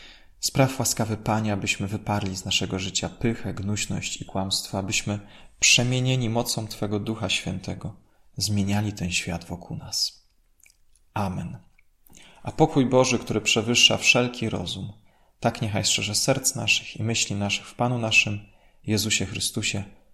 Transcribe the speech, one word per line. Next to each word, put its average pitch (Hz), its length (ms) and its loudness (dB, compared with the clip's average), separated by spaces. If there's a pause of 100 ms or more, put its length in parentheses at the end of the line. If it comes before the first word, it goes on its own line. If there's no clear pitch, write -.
(400)
Spraw, - 380 2
łaskawy 110 380 0
Panie, 107 360 0
abyśmy 98 360 -2
wyparli 101 480 -2
z - 80 -8
naszego 92 340 0
życia 92 300 -2
pychę, 113 460 -2
gnuśność 98 680 -4
i - 20 -14
kłamstwo, 98 540 -4
abyśmy 101 420 -2 (400)
przemienieni 127 680 4
mocą 117 380 0
Twego 104 340 -2
Ducha 110 280 -4
Świętego - 680 -4 (400)
zmieniali 101 560 0
ten 90 200 -4
świat 85 320 -2
wokół - 320 -10
nas. - 520 -6 (840)
Amen. 98 440 -4 (840)
A - 100 -6
pokój 151 340 4
Boży, 123 320 6
który 107 220 -2
przewyższa 113 560 4
wszelki 123 520 2
rozum, 95 440 -6 (480)
tak - 220 0
niechaj 104 220 0
strzeże 104 300 0
serc - 400 2
naszych - 420 0
i 110 60 -6
myśli 110 340 0
naszych 101 300 -2
w - 80 -18
Panu 123 240 0
naszym, 107 480 2 (380)
Jezusie 104 420 0
Chrystusie 104 580 -4 (300)